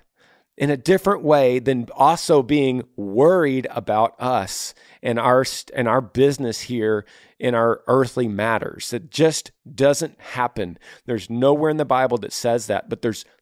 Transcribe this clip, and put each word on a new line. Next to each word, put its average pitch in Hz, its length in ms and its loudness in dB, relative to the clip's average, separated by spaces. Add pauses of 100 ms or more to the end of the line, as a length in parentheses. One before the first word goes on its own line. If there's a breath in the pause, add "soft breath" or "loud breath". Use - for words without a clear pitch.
(580 soft breath)
in 143 120 -2
a 143 80 -2
different 185 460 0
way 135 360 4
than 123 360 -2
also 156 460 4
being 131 420 0 (120)
worried 131 760 2
about 110 480 -2
us 113 540 -4 (280 soft breath)
and 117 180 -2
our 127 240 4
st-, - 320 -10
and 123 120 -2
our 117 140 2
business 131 600 0
here 110 440 -2 (340 soft breath)
in 123 160 -2
our 117 320 2
earthly 127 400 0
matters. 107 640 -4
It - 160 -10
just 160 420 0 (220)
doesn't 143 480 0
happen. 107 560 -6 (280 loud breath)
There's 113 240 -6
nowhere 143 420 2
in 156 60 -2
the 151 60 -2
Bible 127 360 0
that 104 120 -12
says 120 360 -2
that, 98 220 -4
but 117 120 -8
there's 110 240 -6 (160 soft breath)